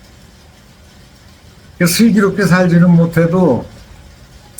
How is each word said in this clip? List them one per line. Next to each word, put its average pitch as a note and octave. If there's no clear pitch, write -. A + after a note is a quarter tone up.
그 F3+
슬기롭게 G3
살지는 F3
못해도 E3